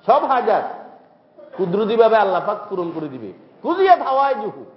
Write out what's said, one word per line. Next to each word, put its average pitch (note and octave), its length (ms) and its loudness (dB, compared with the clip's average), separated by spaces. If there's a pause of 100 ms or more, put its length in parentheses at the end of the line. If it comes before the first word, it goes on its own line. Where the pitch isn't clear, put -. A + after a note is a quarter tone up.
সব D4 180 4
হাজাত A3 400 0 (920)
কুদরতিভাবে G#3+ 600 2
আল্লাহ F#3+ 300 2
পাক G#3 120 -4 (100)
পূরণ F3 260 -6
করে D#3 140 -8
দিবে। A2+ 240 -12 (300)
কুজিয়াত F4 400 4
হাওয়াইজুহু। C4 640 -2 (120)